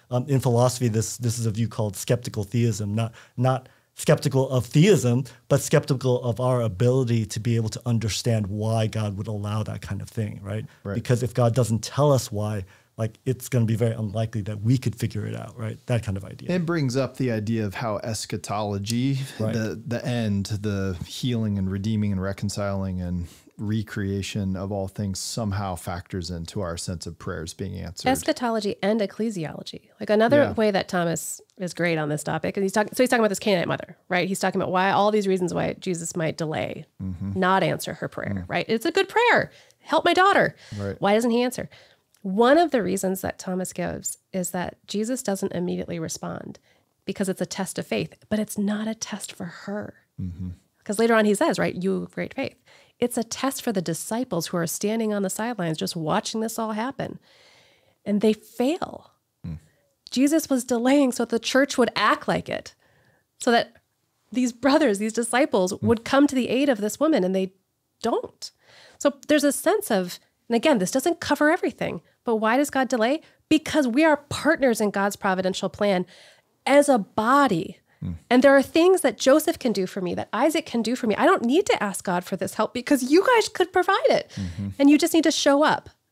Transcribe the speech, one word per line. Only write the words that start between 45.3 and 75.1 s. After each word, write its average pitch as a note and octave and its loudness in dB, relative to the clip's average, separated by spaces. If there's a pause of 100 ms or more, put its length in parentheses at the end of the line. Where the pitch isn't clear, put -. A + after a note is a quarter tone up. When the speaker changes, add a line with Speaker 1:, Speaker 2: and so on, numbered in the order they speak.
Speaker 3:
immediately F3+ -4
respond - -10 (480)
because G3 -4
it's F3+ -6
a F3+ 0
test - -8
of F#3+ -8
faith, G3+ -4 (140)
but G#3+ -2
it's G#3+ -6
not G#3 -2
a A3 -6
test - -10
for - -12
her. G3+ -10 (260)
Speaker 2:
Mm-hmm. F#2 -8 (360)
Speaker 3:
'Cause G3 -4
later A#3 4
on A3 6
he G#3+ 4
says, A#3+ 2
right, E3+ 0
"You F#3 -2
have F3 -10
great F3 -8
faith." - -8 (440)
It's A#3+ -2
a A3+ -2
test - -6
for A#3 -2
the F#3+ -2
disciples F3 -4
who - -4
are E3 0
standing G#3+ -2
on G3+ -2
the F#3+ -2
sidelines G3+ -4
just - -6
watching E3+ -2
this A3+ -4
all A3 -4
happen. A3+ -6 (840)
And G#3 0
they A3 4
fail. - -4 (320)
Speaker 2:
Hmm. E2 -8 (560)
Speaker 3:
Jesus D4 2
was B3+ 0
delaying B3+ 4
so A#3 -2
that - -6
the A#3 0
church C4+ 2
would A3+ 4
act A#3 2
like F3+ -2
it, - -8 (640)
so - 0
that A#3 2 (580)
these B3 0
brothers, C4+ 2
these G#3+ -4
disciples A#3 2
Speaker 2:
Hmm. - -4
Speaker 3:
would A3 2
come C#4 6
to C#4 -2
the B3+ 0
aid C4+ 2
of A3 0
this G#3 -4
woman, C#4+ 4
and F#3 0
they F#3+ -2 (500)
don't. - -4 (480)
So C#4+ 0 (140)
there's D4 4
a C#4+ 4
sense G4 0
of, F#3 0 (300)
and A#3 2
again, C4 4
this F#3 2
doesn't E4+ 0
cover D4+ 2
everything, G#3 -2 (240)
but A#3 0
why G#3+ 2
does C#4+ 2
God C4 0
delay? B3+ 0 (260)
Because D4+ 2
we B3+ 4
are D4+ 6
partners C#4 0
in G#3 2
God's G3+ -2